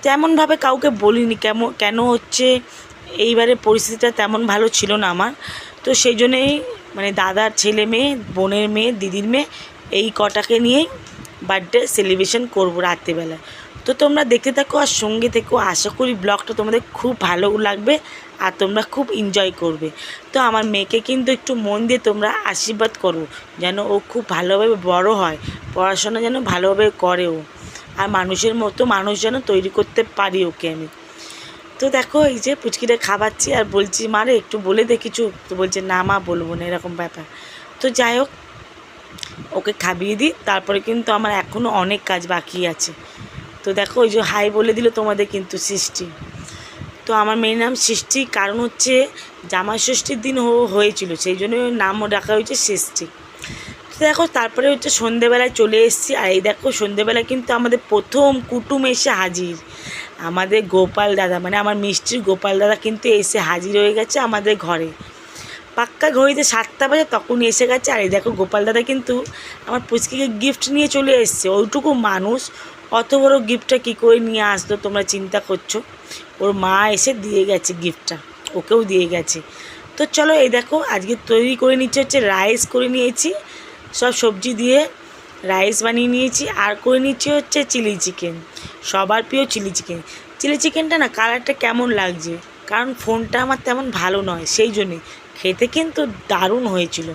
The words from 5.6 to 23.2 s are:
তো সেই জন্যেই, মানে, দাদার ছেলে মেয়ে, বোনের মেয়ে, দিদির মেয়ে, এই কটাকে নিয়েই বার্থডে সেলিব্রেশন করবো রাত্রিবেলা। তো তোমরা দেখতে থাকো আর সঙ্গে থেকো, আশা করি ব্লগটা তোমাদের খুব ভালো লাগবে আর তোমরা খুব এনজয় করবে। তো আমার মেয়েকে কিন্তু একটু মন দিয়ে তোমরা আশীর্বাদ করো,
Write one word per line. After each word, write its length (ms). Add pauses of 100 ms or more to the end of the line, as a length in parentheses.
তো 100
সেই 200
জন্যেই, 480 (320)
মানে, 180
দাদার 440
ছেলে 300
মেয়ে, 300 (180)
বোনের 340
মেয়ে, 240
দিদির 320
মেয়ে, 200 (460)
এই 240
কটাকে 440
নিয়েই 280 (560)
বার্থডে 440
সেলিব্রেশন 600
করবো 340
রাত্রিবেলা। 560 (480)
তো 80
তোমরা 320
দেখতে 280
থাকো 260
আর 80
সঙ্গে 420
থেকো, 280
আশা 340
করি 240
ব্লগটা 400
তোমাদের 260 (140)
খুব 260
ভালো 380
লাগবে 400 (400)
আর 200
তোমরা 240
খুব 280
এনজয় 400
করবে। 400 (420)
তো 80
আমার 240
মেয়েকে 360
কিন্তু 320
একটু 220
মন 320
দিয়ে 120
তোমরা 360 (100)
আশীর্বাদ 460 (100)
করো, 260 (320)